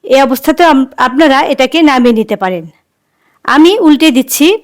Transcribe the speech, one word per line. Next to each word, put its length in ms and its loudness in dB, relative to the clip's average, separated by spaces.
এ 200 0
অবস্থাতেও 440 0
আম-, 180 2
আপনারা 460 0
এটাকে 380 -2
নামিয়ে 320 2
নিতে 220 -4
পারেন। 300 -8
আমি 360 2
উল্টে 320 2
দিচ্ছি। 520 -2